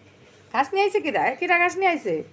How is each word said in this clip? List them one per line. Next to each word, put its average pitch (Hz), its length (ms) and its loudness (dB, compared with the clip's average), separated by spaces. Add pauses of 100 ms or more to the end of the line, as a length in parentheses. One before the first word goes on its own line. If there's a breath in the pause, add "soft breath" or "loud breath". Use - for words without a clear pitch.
(520)
ঘাস 269 220 -2
নিয়ে 392 120 2
আইছে 403 160 0
কিরা? 202 260 0
এ 254 80 -2
কিরা 349 220 0
ঘাস 349 200 0
নিয়ে 381 120 2
আইছে? 175 440 -2